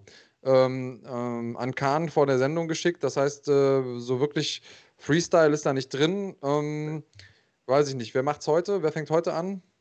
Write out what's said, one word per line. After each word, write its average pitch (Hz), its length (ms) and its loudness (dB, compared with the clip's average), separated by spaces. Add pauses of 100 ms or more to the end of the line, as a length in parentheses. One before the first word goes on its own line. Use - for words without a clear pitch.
(440)
Ähm, 131 640 2
ähm, 120 480 -6
an 127 200 -4
Kahn 147 340 -2
vor 147 160 4
der 131 140 2
Sendung 160 280 0
geschickt. 170 360 -2
Das 135 120 -2
heißt, 143 320 -2
äh, 135 520 2
so 123 200 -2
wirklich 147 440 -2 (340)
Freestyle 160 560 4
ist 151 140 -2
da 139 60 0
nicht 135 160 -4
drin. 185 520 -2
Ähm, 151 640 -4 (640)
weiß 139 220 2
ich 135 60 -6
nicht. 113 200 -8
Wer 131 80 2
macht's 147 240 -4
heute? 175 340 0
Wer 156 100 0
fängt 156 200 -6
heute 170 220 0
an? 185 280 -6 (200)